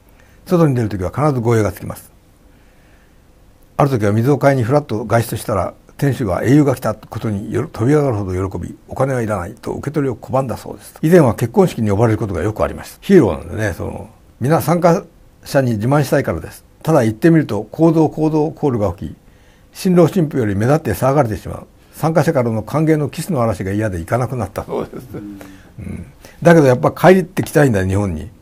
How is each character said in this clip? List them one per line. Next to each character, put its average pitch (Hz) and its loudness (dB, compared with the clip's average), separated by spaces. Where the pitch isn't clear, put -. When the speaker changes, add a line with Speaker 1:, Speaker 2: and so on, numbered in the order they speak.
Speaker 1:
外 165 4
に 135 0
出 120 0
る 110 0
と 101 -6
き 90 -4
は 87 -4
必 147 0
ず 127 -2
護 117 2
衛 110 2
が 98 -2
つ - -12
き 107 -12
ま - -10
す。 - -20
あ 143 2
る 139 0
と 131 0
き 101 -2
は 101 2
水 113 2
を 143 2
買 139 2
い - -2
に 127 0
ふ 110 -2
ら 147 2
っ 143 -6
と 113 -6
外 113 0
出 113 -6
し - -12
た 107 -4
ら、 92 -4
店 139 0
主 120 -4
が 87 -2
英 127 4
雄 151 6
が 135 0
来 - -12
た 107 -4
こ - -12
と 110 -6
に 101 -6
よ-、 101 -4
飛 113 -2
び 139 4
上 151 4
が 139 0
る 113 -2
ほ 101 -4
ど 92 -2
喜 - -8
び、 87 -10
お - -16
金 135 -2
は 123 -2
い 110 -4
ら 101 -2
な 87 -8
い 107 -14
と - -10
受 - -10
け - -8
取 156 -2
り 135 -2
を 107 -6
拒 127 -4
ん 135 -4
だ 110 -8
そ - -14
う - -18
で - -20
す。 - -20
以 170 0
前 175 8
は 123 4
結 - -4
婚 185 4
式 - -8
に 107 0
呼 98 0
ば 113 4
れ 110 4
る 104 -2
こ 113 -6
と 98 -6
が 80 -4
よ 104 -2
く - -4
あ 73 0
り - -12
ま 73 -14
し - -18
た。 - -20
ヒ - 2
ー 180 8
ロ 104 2
ー 73 -4
な 71 -14
ん 80 -16
で 87 -10
ね、 104 -4
そ 92 -10
の、 87 -12
皆 143 2
参 170 0
加 175 4
者 139 0
に 123 0
自 104 -2
慢 143 2
し - -6
た 156 2
い 135 0
か 117 -4
ら 82 -4
で - -14
す。 - -20
た 160 0
だ 147 4
行 110 2
っ 110 -18
て 165 4
み 165 6
る 143 0
と、 107 -6
行 165 2
動、 160 2
行 156 -2
動 156 -2
コ - -6
ー 139 0
ル 120 -2
が 101 -2
起 - -10
き、 - -16
新 185 0
郎 175 6
新 196 0
婦 143 -6
よ 127 0
り 104 0
目 104 0
立 139 4
っ 156 0
て 117 -4
騒 131 0
が 147 4
れ 117 -2
て 98 -6
し - -16
ま 87 -10
う。 - -16
参 160 -2
加 165 2
者 160 0
か 156 2
ら 120 0
の 110 -2
歓 151 -2
迎 156 4
の 147 -2
キ - -12
ス - -6
の 131 0
嵐 113 -2
が 95 -4
嫌 104 -2
で 92 -6
行 82 -8
か 117 0
な 123 -2
く 131 -8
な 101 -4
っ - -8
た - -8
そ - -6
う - -8
で - -16
す。 - -18
Speaker 2:
う - -10
ん。 - -14
Speaker 1:
う - -14
ん。 - -12
だ 170 8
け 165 6
ど 143 6
や 127 6
っ 123 -2
ぱ 151 0
帰 185 6
っ 180 0
て - -6
き - -8
た 151 4
い 139 4
ん - 0
だ、 95 0
日 95 -2
本 98 -2
に。 78 -10